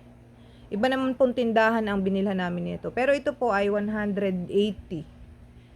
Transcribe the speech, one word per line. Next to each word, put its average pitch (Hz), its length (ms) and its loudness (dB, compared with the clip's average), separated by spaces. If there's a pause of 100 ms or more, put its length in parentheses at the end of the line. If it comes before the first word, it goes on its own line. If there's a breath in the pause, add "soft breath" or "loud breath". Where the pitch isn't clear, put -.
(720 loud breath)
iba 214 160 2
naman 262 240 0
pong 247 240 2
tindahan 226 480 4
ang 202 160 0
binilhan 190 400 0
namin 175 320 -4
nito. - 160 -8
Pero 262 240 0
ito 277 240 -2
po 233 160 0
ay 202 160 2
one 208 240 -2
hundred 196 560 -2
eighty. 196 560 -2 (720 loud breath)